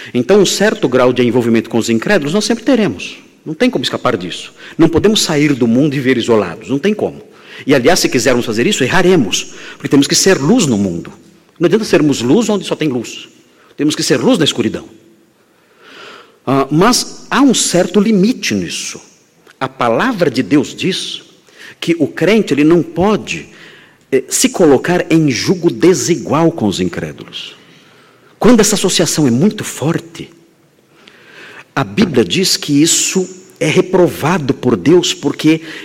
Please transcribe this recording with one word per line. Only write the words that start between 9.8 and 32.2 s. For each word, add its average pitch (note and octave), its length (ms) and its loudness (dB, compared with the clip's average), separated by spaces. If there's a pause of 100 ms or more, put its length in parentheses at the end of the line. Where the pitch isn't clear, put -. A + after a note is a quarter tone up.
temos C#3 180 4
que - 80 0
ser F#3+ 240 2
luz F3 280 2
no A#2+ 100 2
mundo. F2+ 360 -4 (460)
Não E3+ 80 2
adianta G#3 180 2
sermos D3+ 360 2
luz C#3+ 280 2
onde G3+ 180 -2
só - 80 -4
tem D#3 140 -4
luz. B2 400 -8 (480)
Temos D3 180 0
que D#3+ 80 -6
ser C#3+ 160 0
luz G#3 180 2
na D#3+ 80 0
escuridão. G#2+ 400 -4 (1600)
Ah, C3+ 240 0
mas F#3+ 600 0
há G#3+ 100 0
um C4+ 140 4
certo F#3 460 0
limite G#3+ 540 0
nisso. - 460 -6 (600)
A C3 80 -6
palavra D#3 640 0
de A#2+ 120 -2
Deus B2+ 320 0
diz - 480 -6 (580)
que E3+ 180 0
o C#3 100 0
crente, G3 440 0
ele C#3+ 120 2
não E3 180 4
pode, - 640 -2 (640)
eh, C3+ 180 0
se - 200 0
colocar E3 640 2
em D#3+ 200 4
jugo E3 400 0
desigual D#3 800 0
com - 160 -4
os F2+ 140 -2
incrédulos. - 720 -8 (840)
Quando A#3 180 4
essa G#3 160 2
associação E3 540 0
é - 20 2
muito D3+ 320 0
forte, - 680 -8 (1500)
a C#3 80 -2
Bíblia A#2+ 400 0